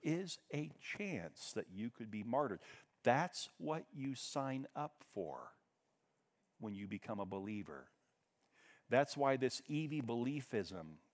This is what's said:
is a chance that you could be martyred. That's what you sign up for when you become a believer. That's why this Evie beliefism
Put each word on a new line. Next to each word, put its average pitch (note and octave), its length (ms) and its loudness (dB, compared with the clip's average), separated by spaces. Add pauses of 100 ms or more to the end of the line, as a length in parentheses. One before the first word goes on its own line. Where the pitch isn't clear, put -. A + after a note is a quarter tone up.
is E3+ 340 0 (160)
a D3 180 -2 (260)
chance B2 580 -4
that G#2 180 -2
you G#2+ 160 -2
could A2+ 200 -10
be G#2 140 -4
martyred. A#2 360 2 (440)
That's D3 540 4
what D#3 260 -2 (100)
you C3+ 220 -4
sign C3+ 600 -2
up D3 280 -6 (100)
for C2+ 380 -4 (1080)
when A2 140 -4
you G2+ 140 -4
become G2+ 320 -4
a G2 60 2
believer. F#2+ 640 -4 (1000)
That's C#3 280 6
why C#3 200 6
this B2+ 300 2
Evie D3+ 340 0
beliefism A#2 1000 -2 (140)